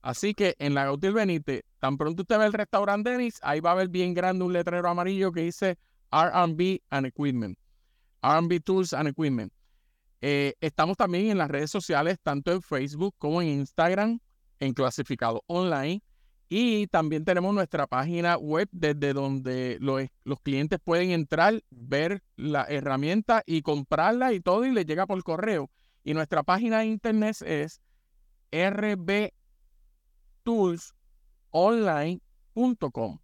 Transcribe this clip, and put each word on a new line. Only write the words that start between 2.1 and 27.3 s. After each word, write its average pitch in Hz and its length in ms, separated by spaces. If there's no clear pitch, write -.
usted 214 160
ve 220 60
el 208 80
restaurante 208 580
Denny's, 247 300
ahí 151 180
va 170 120
a 180 40
ver 185 140
bien 180 240
grande 180 300
un 180 100
letrero 175 360
amarillo 185 420
que 170 100
dice 175 360
R 160 220
and 170 220
B 180 340
and 135 160
Equipment. 127 520
R 127 160
and 170 120
B 175 120
Tools 185 320
and 147 160
Equipment. 135 420
Eh, 143 400
estamos 160 360
también 190 320
en 202 80
las 156 140
redes 143 180
sociales, 170 540
tanto 143 280
en 180 100
Facebook 147 560
como 160 240
en 165 80
Instagram, 180 680
en 135 140
Clasificado 127 760
Online. 170 540
Y 214 380
también 156 380
tenemos 180 280
nuestra 165 340
página 170 500
web 156 340
desde 147 420
donde 131 680
los, 135 220
los 139 180
clientes 143 420
pueden 175 260
entrar, 170 640
ver 139 500
la 143 300
herramienta 147 800
y 160 180
comprarla 170 680
y 185 60
todo, 185 240
y 262 80
les 208 140
llega 165 220
por 190 160
correo. 170 480
Y 151 100
nuestra 156 300
página 220 360
de 226 60
internet 220 580